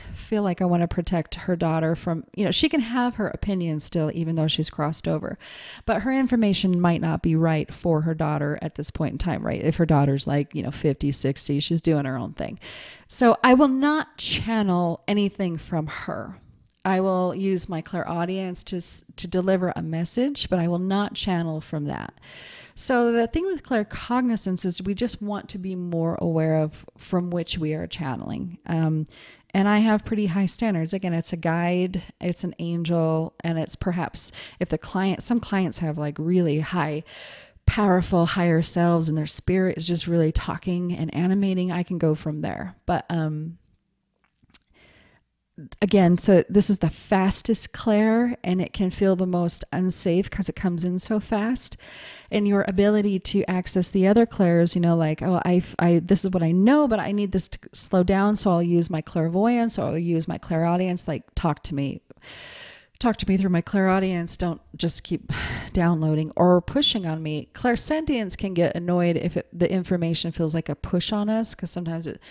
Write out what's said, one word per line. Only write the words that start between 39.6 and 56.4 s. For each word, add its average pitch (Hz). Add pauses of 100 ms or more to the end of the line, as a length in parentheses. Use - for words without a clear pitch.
is 165
just 170
really 165
talking 175
and 160
animating, 185
I 175
can 180
go 160
from 151
there. 180 (120)
But, 175
um, 160 (2250)
again, 180
so 185
this 196
is 196
the 160
fastest -
clair, 220
and 185
it -
can 185
feel 190
the 185
most 175
unsafe 180
'cause -
it -
comes 175
in 180
so 208
fast. 226 (520)
And 208
your 202
ability 202
to -
access 185
the 190
other 226
clairs, 170
you 180
know, 170
like, 156
"Oh, 180
I, 180 (160)
I, 170
this 190
is 185
what 180